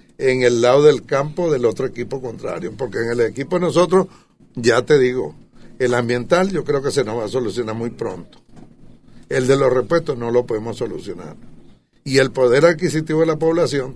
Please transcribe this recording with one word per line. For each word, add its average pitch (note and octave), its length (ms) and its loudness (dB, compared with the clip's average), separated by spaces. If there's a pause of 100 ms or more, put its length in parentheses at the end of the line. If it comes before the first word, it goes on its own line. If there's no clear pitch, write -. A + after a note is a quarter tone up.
(200)
en C3 220 2
el A#2+ 180 4
lado B2 220 6
del C#3+ 220 6
campo D3+ 480 -2
del B2 120 0
otro A2 220 0
equipo A#2+ 340 -8
contrario, G#2+ 560 -10
porque A#2 220 -6
en A#2 120 -2
el A#2+ 100 -2
equipo A#2+ 340 -2
de F3+ 120 0
nosotros, F3 420 2 (480)
ya A#2 260 4
te D3 160 4
digo, B2 380 0 (420)
el B2 160 0
ambiental B2 560 0
yo D#3+ 140 -4
creo C#3 180 -2
que C#3 80 -2
se C#3 140 0
nos A2 140 -4
va A2+ 80 -4
a - 20 -6
solucionar A2 480 -4
muy A#2 140 -6
pronto. F#2+ 500 -10 (880)
El C3+ 180 0
de C#3 100 4
los C3+ 160 2
repuestos C3 460 0
no A#2 140 -4
lo B2 120 2
podemos A2+ 320 -6
solucionar. F2+ 600 -10 (680)
Y C3 160 0
el C3 140 2
poder C3 320 4
adquisitivo D#3 560 0
de E3 60 4
la D#3 100 0
población C#3+ 600 -2